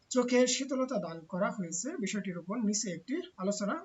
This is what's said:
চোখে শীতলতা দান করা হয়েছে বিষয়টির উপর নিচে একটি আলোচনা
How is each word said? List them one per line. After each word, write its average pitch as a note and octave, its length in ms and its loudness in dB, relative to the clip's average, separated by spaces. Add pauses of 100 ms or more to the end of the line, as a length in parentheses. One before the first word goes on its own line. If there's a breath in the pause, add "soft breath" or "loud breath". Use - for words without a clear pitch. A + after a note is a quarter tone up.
চোখে B3 380 4
শীতলতা C4 520 0
দান E3 200 -4
করা F#3 320 0
হয়েছে F#3 360 -4 (100)
বিষয়টির F#3+ 400 -4
উপর F3 200 -6
নিচে G#3+ 340 0
একটি A#3+ 240 -6 (220)
আলোচনা G3+ 360 -2 (120)